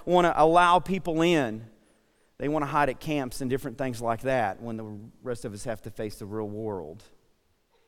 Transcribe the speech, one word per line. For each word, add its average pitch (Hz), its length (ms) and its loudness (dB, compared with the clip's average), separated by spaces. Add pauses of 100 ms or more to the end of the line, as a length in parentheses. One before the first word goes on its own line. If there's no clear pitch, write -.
want 175 220 6
to 160 160 4
allow 175 380 8
people 170 420 -2
in. 123 460 2 (720)
They 135 120 -4
want 151 140 0
to 135 40 -2
hide 147 220 2
at 123 100 -6
camps 143 400 -4
and 127 100 -4
different 131 280 -4
things 123 240 -6
like 117 220 -2
that 120 380 0
when 113 140 -8
the 110 100 -10 (380)
rest 123 220 -8
of 104 80 -10
us 101 100 -12
have 113 200 -8
to 113 60 -12
face 107 260 -8
the 110 100 -12
real 107 240 -6
world. 104 540 -10 (840)